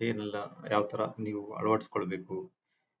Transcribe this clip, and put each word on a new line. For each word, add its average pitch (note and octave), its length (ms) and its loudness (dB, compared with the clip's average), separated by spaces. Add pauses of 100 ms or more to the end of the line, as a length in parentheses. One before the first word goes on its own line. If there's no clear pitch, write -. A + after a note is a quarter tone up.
ಏನೆಲ್ಲ, G#2+ 340 -2 (360)
ಯಾವ G#2 120 6
ತರ G#2 180 -2 (180)
ನೀವು G#2 340 -4
ಅಳವಡಿಸ್ಕೊಳ್ಬೇಕು, F#2+ 1000 0 (480)